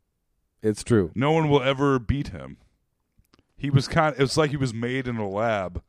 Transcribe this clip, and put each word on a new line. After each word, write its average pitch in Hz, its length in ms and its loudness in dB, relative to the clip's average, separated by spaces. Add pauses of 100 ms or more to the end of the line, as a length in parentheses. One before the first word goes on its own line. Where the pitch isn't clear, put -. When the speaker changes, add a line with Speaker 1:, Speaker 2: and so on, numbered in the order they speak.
(600)
Speaker 1:
It's 107 240 -2
true. 98 300 4
Speaker 2:
No 143 180 2
one 160 160 2
will 139 120 4
ever 135 380 2
beat 131 300 -4
him. 67 260 -14 (1000)
He 147 120 -6
was 135 180 4
kind, 156 300 0
it 131 40 0
was 135 160 2
like 156 120 2
he 139 80 -4
was 131 160 -2
made 123 340 -4
in 123 100 -4
a 104 100 -4
lab 98 600 -2